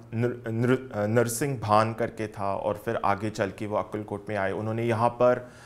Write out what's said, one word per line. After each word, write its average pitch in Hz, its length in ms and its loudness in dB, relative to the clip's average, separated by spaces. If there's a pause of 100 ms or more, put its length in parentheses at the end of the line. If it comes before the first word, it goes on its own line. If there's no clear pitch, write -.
(140)
नृ-, 120 340 0
नृ-, 120 440 2
अ, 104 140 0
नरसिंह 117 540 2
भान 107 340 4
करके 110 340 -4
था 98 280 -4
और 101 280 -2
फिर 113 200 -2
आगे 101 260 0
चल 101 200 -2
के 107 160 -10
वो 104 100 -2
अक्कलकोट 101 520 -6
में 107 80 -2
आए। 95 160 0
उन्होंने 110 320 -2
यहाँ 117 240 4
पर 123 420 2 (160)